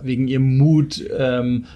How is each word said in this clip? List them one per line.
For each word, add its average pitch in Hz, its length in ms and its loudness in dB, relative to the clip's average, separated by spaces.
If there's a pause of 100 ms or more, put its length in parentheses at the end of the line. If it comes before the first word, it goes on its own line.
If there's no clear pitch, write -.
wegen 131 260 -4
ihrem 131 300 0
Mut, 151 460 2 (120)
ähm, 123 500 -2 (100)